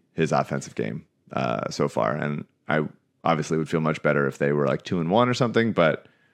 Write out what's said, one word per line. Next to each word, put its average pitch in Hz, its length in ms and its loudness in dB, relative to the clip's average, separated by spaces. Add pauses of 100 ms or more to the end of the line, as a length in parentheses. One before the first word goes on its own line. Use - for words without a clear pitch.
(140)
his 78 180 0
offensive 71 420 -2
game, 58 300 -8 (280)
uh, 60 380 -2
so - 160 -2
far. 58 300 -2
And 73 280 -4 (220)
I 76 180 0 (400)
obviously 80 320 0
would 80 120 -2
feel 82 120 0
much 78 220 -2
better 71 240 2
if 67 120 -4
they 71 140 2
were, 73 140 2
like, 67 160 0
two 92 160 -4
and 82 120 -2
one 120 180 4
or 123 60 0
something, 117 380 0
but 82 340 2 (280)